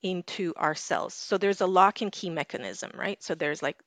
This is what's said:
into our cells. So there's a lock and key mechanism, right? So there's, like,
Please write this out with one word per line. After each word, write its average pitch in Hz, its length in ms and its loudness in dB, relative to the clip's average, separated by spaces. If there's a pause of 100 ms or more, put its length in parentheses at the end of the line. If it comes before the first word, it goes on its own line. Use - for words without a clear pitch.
into 180 540 -2
our 156 180 2
cells. - 400 -2
So - 240 -2
there's 196 240 2
a 185 40 4
lock 190 360 6
and 202 100 -4
key 185 180 -6
mechanism, - 640 -6
right? - 280 -6
So - 120 -4
there's, 151 280 -4
like, 147 240 -2